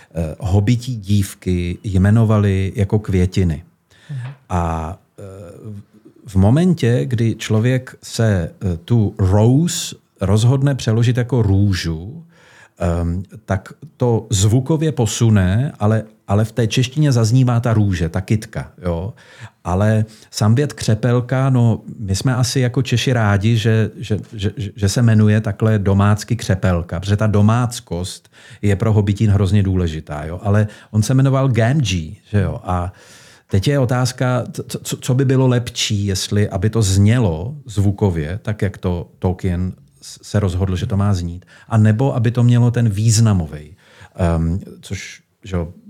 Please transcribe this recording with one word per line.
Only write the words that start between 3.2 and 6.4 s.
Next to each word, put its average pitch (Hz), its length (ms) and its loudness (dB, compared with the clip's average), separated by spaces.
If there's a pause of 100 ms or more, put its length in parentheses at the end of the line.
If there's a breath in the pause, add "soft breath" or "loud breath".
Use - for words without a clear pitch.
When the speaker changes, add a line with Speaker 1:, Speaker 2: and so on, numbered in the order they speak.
Speaker 2:
Mhm. 135 100 -10 (280 loud breath)
Speaker 1:
A, 82 480 -4 (220)
eh, - 40 -18 (1040)
v 95 100 -4
momentě, 127 680 2